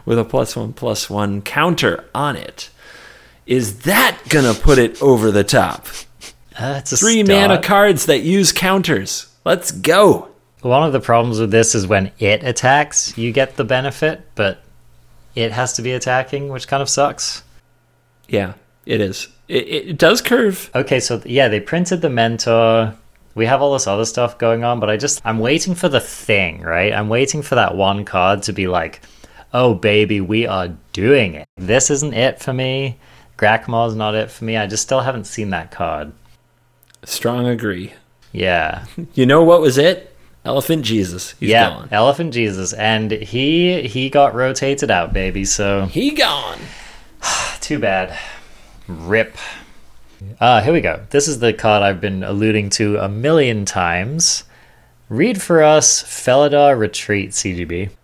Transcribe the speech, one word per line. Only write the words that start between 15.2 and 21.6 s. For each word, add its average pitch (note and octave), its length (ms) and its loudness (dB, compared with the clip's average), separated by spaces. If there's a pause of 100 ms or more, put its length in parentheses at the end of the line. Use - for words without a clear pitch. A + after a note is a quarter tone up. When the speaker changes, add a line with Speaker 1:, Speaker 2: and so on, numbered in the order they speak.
Speaker 2:
it A2+ 180 -2
has B2 220 -2
to A#2+ 80 -6
be B2 100 -4
attacking, C3 560 -2
which C3 200 -10
kind C#3 140 -2
of C3+ 60 -6
sucks. - 540 -2 (880)
Speaker 1:
Yeah, G2 240 -2 (320)
it A2+ 160 0
is. F#2+ 260 -6 (180)
It, C3+ 220 -2
it E3 300 -6
does G3+ 240 4
curve. A2+ 520 0
Speaker 2:
Okay, C3 260 0
so A#2+ 180 -4
th-, A#2+ 120 -12
yeah, B2+ 180 4
they G#2 120 0